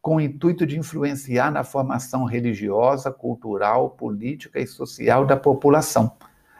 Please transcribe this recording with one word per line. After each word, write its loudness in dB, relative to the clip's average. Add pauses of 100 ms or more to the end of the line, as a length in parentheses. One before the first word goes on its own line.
com 0
o 4
intuito 0
de -2
influenciar -2
na -2
formação -4
religiosa, 0
cultural, -2
política -8
e -4
social 0
da 4
população. 2 (420)